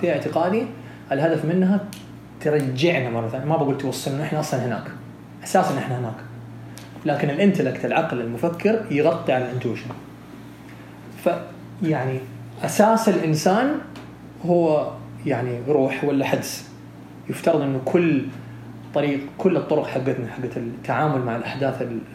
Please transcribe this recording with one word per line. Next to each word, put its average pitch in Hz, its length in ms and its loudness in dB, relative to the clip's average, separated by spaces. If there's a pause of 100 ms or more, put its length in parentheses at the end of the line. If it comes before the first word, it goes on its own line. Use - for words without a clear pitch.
في 175 100 2
اعتقادي 170 520 2 (480)
الهدف 147 340 2
منها 185 400 4 (560)
ترجعنا 139 680 2
مرة 117 180 -2
ثانية. 131 180 -4
ما 160 120 2
بقول 139 200 2
توصلنا، 139 460 -2
إحنا 151 160 0
أصلا 131 260 0
هناك. 113 180 -2 (600)
أساسا 156 340 4
إحنا 127 220 -2
هناك. 113 160 -4 (880)
لكن 147 240 2
الانتلكت، 147 560 4
العقل 123 360 2
المفكر، 170 680 0
يغطي 151 420 4
على 127 120 2
الانتويشن. 120 400 -2 (1400)
فيعني 147 960 -2 (440)
أساس 214 460 6
الإنسان 185 680 4 (680)
هو 165 460 4 (340)
يعني 123 420 0
روح 135 360 2
ولا 139 220 2
حدس. - 440 -4 (600)
يفترض 160 320 2
إنه 135 240 0
كل 165 400 4 (680)
طريق، 143 260 2 (180)
كل 175 200 4
الطرق - 300 0
حقتنا، 127 400 -2
حقت 120 300 -6
التعامل 127 640 0
مع 120 140 -2
الأحداث 131 460 -2
ال-، 117 180 -4 (140)